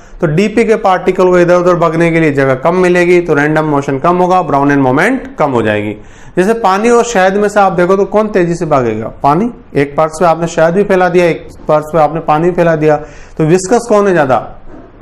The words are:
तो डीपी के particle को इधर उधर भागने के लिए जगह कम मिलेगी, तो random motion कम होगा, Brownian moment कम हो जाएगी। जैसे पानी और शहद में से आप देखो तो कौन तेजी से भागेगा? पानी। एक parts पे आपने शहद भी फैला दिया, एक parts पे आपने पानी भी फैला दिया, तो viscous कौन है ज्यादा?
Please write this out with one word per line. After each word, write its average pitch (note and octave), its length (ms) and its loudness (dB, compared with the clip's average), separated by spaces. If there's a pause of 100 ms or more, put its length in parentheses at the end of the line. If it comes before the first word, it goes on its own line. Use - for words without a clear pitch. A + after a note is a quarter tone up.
(200)
तो F3 80 -2
डीपी G#3 360 0
के G#3+ 140 2
particle F#3 520 0
को F3+ 80 4
इधर F3 180 4
उधर F3 200 2
भागने E3 360 0
के E3 80 0
लिए D#3 120 0
जगह C3+ 240 0
कम E3+ 200 0
मिलेगी, F3+ 440 2
तो E3 140 0
random D3+ 320 0
motion C#3 320 -2
कम F3 180 0
होगा, F3+ 260 0
Brownian C#3+ 360 0
moment D3+ 580 0
कम D3 140 0
हो A#2+ 120 0
जाएगी। G#2 340 -2 (400)
जैसे F#3+ 200 2
पानी G#3 340 0
और A#3 140 2
शहद F#3+ 320 0
में G#3 120 0
से G#3 120 0
आप F#3+ 120 2
देखो F3 240 2
तो G3+ 100 2
कौन G#3 220 -2
तेजी F3 260 -2
से E3 120 -6
भागेगा? A#2 420 -2 (140)
पानी। E3+ 280 0 (240)
एक C#3+ 220 -2
parts D#3 240 -2
पे F3+ 60 2
आपने E3 220 0
शहद E3+ 260 0
भी G3+ 100 2
फैला F#3 240 0
दिया, F3 180 2
एक - 220 -4 (200)
parts D3+ 240 0
पे E3+ 60 0
आपने D#3 240 0
पानी D#3+ 280 0
भी E3 60 -4
फैला E3+ 200 2
दिया, D3+ 200 2 (400)
तो D#3 100 0
viscous F#3 420 0
कौन G3+ 180 2
है F#3+ 60 2
ज्यादा? C3+ 260 2 (640)